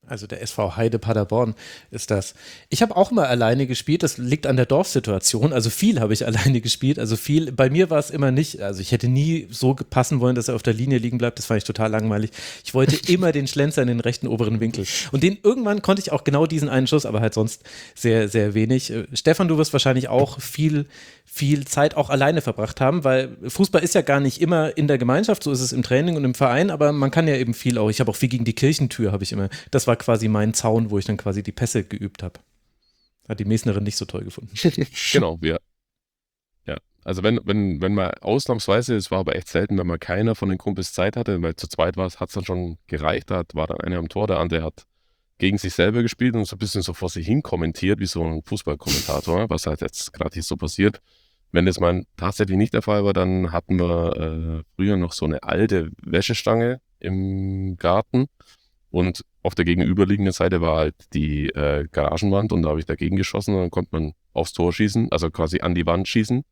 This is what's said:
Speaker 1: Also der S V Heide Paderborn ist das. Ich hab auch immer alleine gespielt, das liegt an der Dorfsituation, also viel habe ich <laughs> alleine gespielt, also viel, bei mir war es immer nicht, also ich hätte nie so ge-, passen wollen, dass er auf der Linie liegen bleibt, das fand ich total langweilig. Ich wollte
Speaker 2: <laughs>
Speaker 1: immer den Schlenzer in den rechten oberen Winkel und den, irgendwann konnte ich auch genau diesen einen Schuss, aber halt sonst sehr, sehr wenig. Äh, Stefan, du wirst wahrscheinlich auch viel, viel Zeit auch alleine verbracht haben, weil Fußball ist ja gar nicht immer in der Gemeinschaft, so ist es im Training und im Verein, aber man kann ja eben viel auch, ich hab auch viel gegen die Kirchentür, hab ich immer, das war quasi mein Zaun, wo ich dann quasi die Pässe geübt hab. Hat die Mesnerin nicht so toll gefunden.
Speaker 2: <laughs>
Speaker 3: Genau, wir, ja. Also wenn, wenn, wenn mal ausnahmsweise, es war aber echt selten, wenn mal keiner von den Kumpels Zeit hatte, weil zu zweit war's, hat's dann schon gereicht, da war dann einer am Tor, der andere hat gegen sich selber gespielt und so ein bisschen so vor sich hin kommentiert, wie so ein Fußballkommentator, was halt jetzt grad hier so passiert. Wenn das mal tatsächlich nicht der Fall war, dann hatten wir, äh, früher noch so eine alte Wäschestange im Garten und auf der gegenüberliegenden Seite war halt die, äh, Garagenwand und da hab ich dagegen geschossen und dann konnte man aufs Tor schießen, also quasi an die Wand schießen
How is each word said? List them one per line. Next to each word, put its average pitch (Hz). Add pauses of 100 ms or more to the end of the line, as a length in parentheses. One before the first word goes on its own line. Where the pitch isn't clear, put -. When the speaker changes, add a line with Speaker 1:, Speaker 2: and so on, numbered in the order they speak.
Speaker 1:
Also 104
der -
S 117
V 98
Heide 113
Paderborn 110 (380)
ist -
das. 98 (360)
Ich -
hab 220
auch -
immer 190
alleine 123
gespielt, 143
das -
liegt 123
an 135
der 123
Dorfsituation, 131
also 117
viel 196
habe 110
ich -
<laughs> 104
alleine 127
gespielt, 131
also 113
viel, 151
bei 131
mir 165
war 156
es 143
immer 139
nicht, 143
also 98
ich -
hätte 120
nie 147
so 131
ge-, 131
passen 131
wollen, 123
dass 120
er 123
auf 110
der 117
Linie 127
liegen 120
bleibt, 120
das -
fand 110
ich -
total 110
langweilig. 110 (340)
Ich -
wollte 139
Speaker 2:
<laughs> -
Speaker 1:
immer 175
den 143
Schlenzer 143
in 123
den 120
rechten 120
oberen 113
Winkel 113 (260)
und 135
den, 190
irgendwann 208
konnte 190
ich -
auch 147
genau 147
diesen 151
einen 131
Schuss, 151
aber 107
halt 110
sonst - (320)
sehr, 113
sehr 104
wenig. 113
Äh, 113
Stefan, 160
du 160
wirst 156
wahrscheinlich 131
auch 135
viel, 151 (360)
viel 143
Zeit 147
auch 147
alleine 139
verbracht 110
haben, 147
weil 131 (100)
Fußball -
ist 170
ja 190
gar 139
nicht 139
immer 160
in 151
der 143
Gemeinschaft, 151
so 147
ist 127
es 127
im 123
Training 160
und 147
im 127
Verein, 139
aber 147
man 139
kann 165
ja 143
eben 123
viel 120
auch, 110
ich -
hab 117
auch 104
viel 127
gegen 117
die 113
Kirchentür, 135
hab 101
ich 95
immer, 98 (200)
das 131
war 120
quasi 113
mein 107
Zaun, 110
wo 101
ich 98
dann 104
quasi 101
die 98
Pässe 113
geübt 98
hab. 90 (880)
Hat 107
die -
Mesnerin 104
nicht 104
so 98
toll -
gefunden. 98
Speaker 2:
<laughs> 156 (240)
Speaker 3:
Genau, 85
wir, 82 (1040)
ja. - (260)
Also 92
wenn, 110
wenn, 98
wenn 95
mal 95
ausnahmsweise, 117
es 98
war 92
aber -
echt 90
selten, 95
wenn 90
mal 85
keiner 104
von 98
den 92
Kumpels 98
Zeit 95
hatte, 101
weil 80
zu 78
zweit 85
war's, 92
hat's -
dann 95
schon 87 (100)
gereicht, 78
da 92 (100)
war 80
dann -
einer 90
am 82
Tor, 104
der 95
andere 82
hat - (520)
gegen 98
sich 95
selber 120
gespielt 117
und 107
so -
ein 95
bisschen 104
so 87
vor 90
sich 85
hin 127
kommentiert, 92
wie 101
so 85
ein 80
Fußballkommentator, 76
was 80
halt 78
jetzt -
grad -
hier 82
so -
passiert. 95 (500)
Wenn 85
das 92
mal 90 (120)
tatsächlich 95
nicht 110
der 110
Fall 104
war, 101
dann 92
hatten 87
wir, 85
äh, 80 (120)
früher 101
noch 87
so -
eine 78
alte 87 (140)
Wäschestange 113 (200)
im 95
Garten 110 (640)
und 90 (180)
auf 90
der 87
gegenüberliegenden 92
Seite 90
war 80
halt 78 (180)
die, 76
äh, 73
Garagenwand 98
und 85
da 80
hab 78
ich 82
dagegen 80
geschossen 98
und 95
dann 87
konnte 90
man 78 (200)
aufs -
Tor 87
schießen, 107
also 82
quasi 82
an 90
die 85
Wand 85
schießen 120